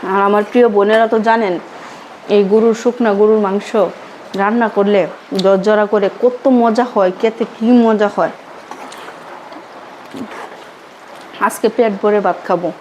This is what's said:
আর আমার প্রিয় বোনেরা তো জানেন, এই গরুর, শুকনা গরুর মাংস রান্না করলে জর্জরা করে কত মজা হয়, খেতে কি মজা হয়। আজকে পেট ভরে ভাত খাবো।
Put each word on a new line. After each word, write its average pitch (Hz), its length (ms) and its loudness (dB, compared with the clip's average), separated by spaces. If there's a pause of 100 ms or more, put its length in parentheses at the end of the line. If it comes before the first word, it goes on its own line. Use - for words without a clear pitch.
(120)
আর 196 160 0
আমার 208 220 2
প্রিয় 247 260 4
বোনেরা 214 380 4
তো 226 40 2 (100)
জানেন, 226 260 2 (800)
এই 208 60 6 (100)
গরুর, 220 300 4
শুকনা 240 380 0
গরুর 214 280 4
মাংস 202 240 -4 (720)
রান্না 220 260 0 (100)
করলে 202 240 2 (420)
জর্জরা 208 500 2
করে 202 140 0 (160)
কত 247 200 0 (180)
মজা 233 320 2
হয়, 190 260 2
খেতে 220 240 -2 (120)
কি 226 120 -4 (160)
মজা 214 320 2
হয়। 170 180 -2 (3250)
আজকে - 280 -2
পেট 226 260 0
ভরে 208 240 2
ভাত 175 120 0 (100)
খাবো। 175 220 -2 (120)